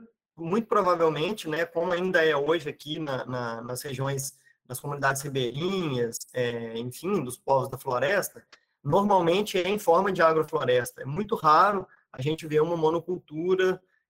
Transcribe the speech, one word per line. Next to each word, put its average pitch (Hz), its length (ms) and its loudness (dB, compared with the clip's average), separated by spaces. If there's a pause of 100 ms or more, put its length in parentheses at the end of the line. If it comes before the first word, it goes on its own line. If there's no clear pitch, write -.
(380)
muito 170 300 -2
provavelmente, 170 800 0
né, 160 160 -2
como 170 260 -2
ainda 175 320 2
é 156 120 4
hoje 147 340 0
aqui 151 300 -10
na, 135 260 -6
na, 120 360 -6
nas 123 200 -8
regiões, 135 560 -6 (300)
nas 127 120 -10
comunidades 139 420 -2
ribeirinhas, 135 960 -2 (140)
é, 117 440 -4
enfim, 151 460 -4
dos 123 140 -10
povos 131 320 0
da 123 80 -10
floresta, 139 640 -2 (400)
normalmente 190 760 2
é 180 100 0
em 208 120 -2
forma 190 320 4
de 180 100 0
agrofloresta. 147 800 2
É 127 40 -12
muito 202 300 -4
raro 185 500 4 (260)
a - 100 -10
gente 156 260 -4
ver 151 140 2
uma 170 160 0
monocultura, 170 1040 0 (280)